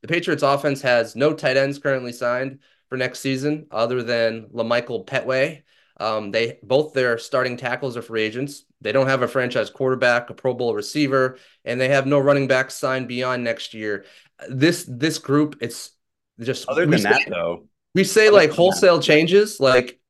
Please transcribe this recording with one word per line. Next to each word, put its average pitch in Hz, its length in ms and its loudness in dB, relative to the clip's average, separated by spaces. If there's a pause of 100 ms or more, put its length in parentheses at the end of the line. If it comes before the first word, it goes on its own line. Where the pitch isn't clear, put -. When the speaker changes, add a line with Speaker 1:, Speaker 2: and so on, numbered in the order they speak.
Speaker 1:
The - 60 -16
Patriots 170 360 -2
offense 139 380 0
has 120 340 2
no 147 200 2
tight 139 200 0
ends 139 220 0
currently 131 360 -4
signed 127 460 -4 (300)
for 131 80 -6
next 127 220 -6
season 143 500 -4
other 120 320 -2
than 113 460 -2
LaMichael 113 580 -4
Petway. 131 580 -2 (360)
Um, 107 300 -4
they, 113 320 -2
both 143 320 0
their 127 240 0
starting 127 400 -4
tackles 123 400 -6
are 113 60 -8
free 113 180 -4
agents. 120 440 -6 (160)
They 107 100 -4
don't 131 160 2
have 131 160 0
a 120 40 0
franchise 123 440 -2
quarterback, 127 580 0
a - 60 -16
Pro 127 180 -4
Bowl 117 220 -4
receiver, 131 640 0 (260)
and 123 160 -4
they 131 80 0
have 139 160 2
no 143 140 4
running 139 280 2
backs 131 280 0
signed 131 320 -4
beyond 123 360 -4
next 113 300 -6
year. 107 320 -6 (420)
This, 156 400 0
this 131 300 -4
group, 143 420 0
it's - 340 -10 (460)
just 117 300 -6
Speaker 2:
Other 151 160 2
Speaker 1:
we 143 120 4
Speaker 2:
than 107 40 4
that, 107 220 2
Speaker 1:
say, - 80 -6
Speaker 2:
though, 85 340 -4 (300)
Speaker 1:
we 190 80 4
say, 214 240 4
Speaker 2:
other 208 80 8
Speaker 1:
like, 165 140 8
Speaker 2:
than - 20 -2
that - 60 -10
Speaker 1:
wholesale 180 440 4
changes, 170 580 4
like, 127 400 2 (100)